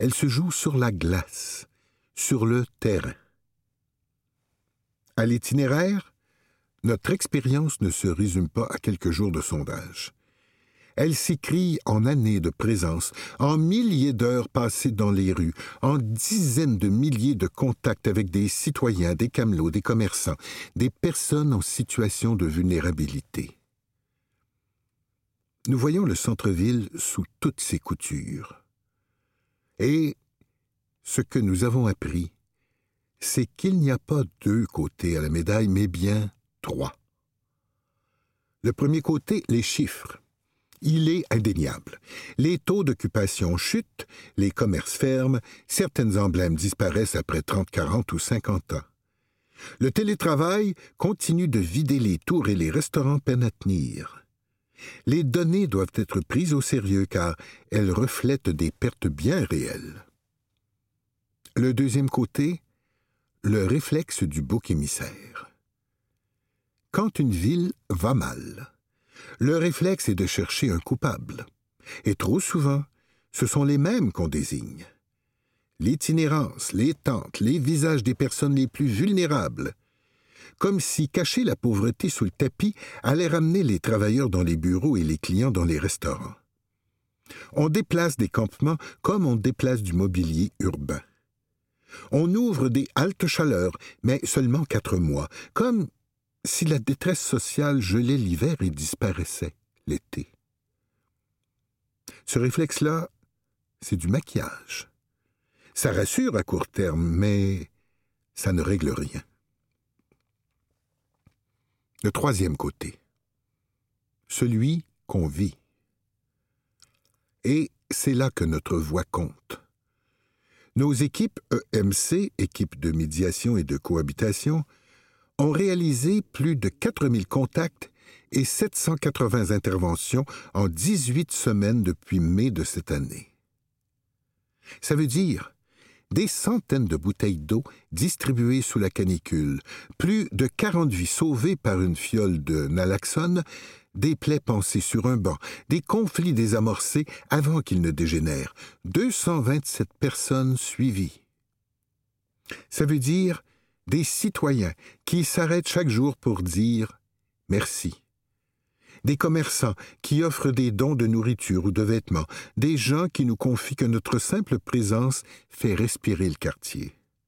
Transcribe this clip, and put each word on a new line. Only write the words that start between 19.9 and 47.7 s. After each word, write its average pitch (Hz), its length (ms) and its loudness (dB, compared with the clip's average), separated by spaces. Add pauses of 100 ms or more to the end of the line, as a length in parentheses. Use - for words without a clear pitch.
des 123 140 2
personnes 151 600 0
en 98 100 2
situation 113 720 -2
de 90 100 0
vulnérabilité. 80 1120 -2 (2000)
Nous 127 120 2
voyons 156 260 2
le 110 100 2
centre-ville 104 840 0
sous - 280 -4 (160)
toutes - 200 -2
ses - 200 -4
coutures. - 840 -8 (1160)
Et 151 360 2 (840)
ce - 200 -2
que - 180 0
nous 92 240 2
avons 120 240 2
appris, 85 420 -2 (880)
c'est - 380 -2
qu'il 185 240 2
n'y 139 100 4
a 123 80 2
pas 147 240 -2 (200)
deux 107 240 2
côtés 82 500 -2
à 76 60 0
la 76 60 0
médaille, 101 380 0
mais 98 220 2
bien 101 420 0 (320)
trois. - 320 -6 (1700)
Le 117 100 2
premier 147 280 2
côté, 160 480 0
les 117 140 2
chiffres. - 580 -6 (640)
Il 160 220 4
est 170 220 0
indéniable. 87 680 -2 (380)
Les 156 220 2
taux 196 260 0
d'occupation 98 720 0
chutent, - 500 -4 (300)
les 98 140 2
commerces 95 420 0
ferment, 131 480 2 (260)
certaines 113 520 0
emblèmes 90 380 2
disparaissent 95 600 0
après - 240 -2
trente, - 300 -2